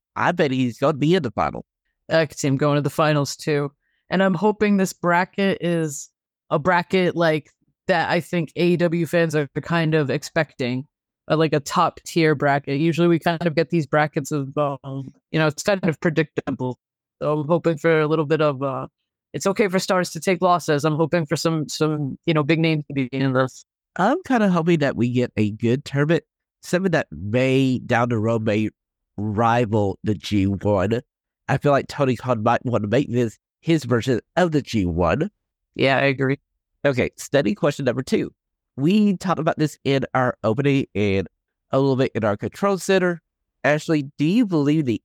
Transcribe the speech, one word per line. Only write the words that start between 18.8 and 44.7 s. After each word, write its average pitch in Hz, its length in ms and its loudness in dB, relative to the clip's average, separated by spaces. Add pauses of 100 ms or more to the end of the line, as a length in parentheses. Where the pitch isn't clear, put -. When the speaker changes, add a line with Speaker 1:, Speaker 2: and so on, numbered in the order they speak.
Speaker 2:
it's - 140 -6
okay 196 220 2
for 185 100 0
stars 185 320 0
to 165 100 -12
take 185 220 -2
losses. 165 420 2
I'm 156 120 0
hoping 165 300 0
for - 80 -4
some, 160 340 -2
some, 151 580 -2
you 170 80 2
know, 151 100 2
big 160 160 2
names 160 280 0
to 139 60 -12
be 135 120 -2
in 135 260 -2
this. 127 320 -2 (320)
Speaker 1:
I'm 269 280 0
kinda 220 260 2
hoping 170 300 2
that 139 160 0
we 120 140 0
get 120 260 0
a 107 140 0
good 117 340 -2
tournament, 147 400 0 (380)
something 185 300 -2
that 151 180 0
may, 127 680 0
down 120 300 0
the 117 80 0
road, 110 260 0
may 107 240 2 (480)
rival 107 880 0
the 107 100 0
G 95 320 0
one. 101 540 0 (480)
I 139 100 0
feel 143 140 2
like 135 160 0
Tony 127 280 0
Khan 123 260 -2
might 120 220 0
wanna 107 240 -2
make 120 220 0
this 120 280 -2 (220)
his 160 240 0
version 120 360 0 (160)
of 175 160 2
the 147 100 0
G 104 220 -2
one. 90 460 0 (440)
Speaker 2:
Yeah, 135 220 2
I 131 80 2
agree. 139 340 -2 (460)
Speaker 1:
Okay, 123 320 0
study 170 380 0
question 147 320 -2
number 123 160 0
two. 196 280 -2 (460)
We 196 400 2
talked 175 240 -4
about 160 180 0
this 151 260 -2
in 135 200 0 (100)
our 127 300 0
opening 135 500 0
and 98 340 0 (420)
a 131 80 0
little 135 180 2
bit 127 180 0
in 110 100 -2
our 104 120 0
control 196 400 -2
center. 180 460 0 (400)
Ashley, 147 560 0
do 143 80 0
you 220 180 4
believe 156 400 2